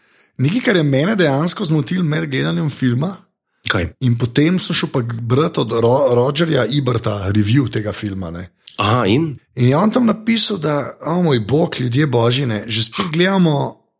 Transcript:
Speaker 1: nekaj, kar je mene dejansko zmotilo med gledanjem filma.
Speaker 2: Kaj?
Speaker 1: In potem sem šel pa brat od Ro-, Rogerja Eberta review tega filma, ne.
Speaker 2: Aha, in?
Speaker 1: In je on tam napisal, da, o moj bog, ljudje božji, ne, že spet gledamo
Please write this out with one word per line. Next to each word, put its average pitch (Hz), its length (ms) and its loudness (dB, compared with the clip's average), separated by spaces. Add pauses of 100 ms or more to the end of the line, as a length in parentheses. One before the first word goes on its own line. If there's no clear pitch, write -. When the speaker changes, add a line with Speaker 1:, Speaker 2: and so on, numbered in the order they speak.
(400)
Speaker 1:
nekaj, 165 240 0
kar 220 120 2
je 165 80 2
mene 147 300 2
dejansko 170 520 0
zmotilo 160 380 -2
med 160 240 -2
gledanjem 151 420 -2
filma. 127 420 0 (540)
Speaker 2:
Kaj? 87 320 0
Speaker 1:
In 120 180 2
potem 147 420 2
sem 175 160 0
šel 170 160 -2
pa 135 120 -2
brat 117 560 -2
od 113 140 -2
Ro-, 123 420 2
Rogerja 139 540 2
Eberta 113 600 -2
review 107 400 2
tega 104 240 -4
filma, 95 380 -8
ne. 87 200 -12 (240)
Speaker 2:
Aha, 107 320 0
in? 131 320 0 (140)
Speaker 1:
In 123 160 0
je 135 80 4
on 202 140 2
tam 247 160 2
napisal, 220 520 0
da, 151 180 -2 (240)
o 170 220 -2
moj 147 200 2
bog, 143 340 0
ljudje 127 300 0
božji, 123 400 0
ne, 107 180 -4
že 113 200 0
spet 196 260 -4
gledamo 160 680 0 (200)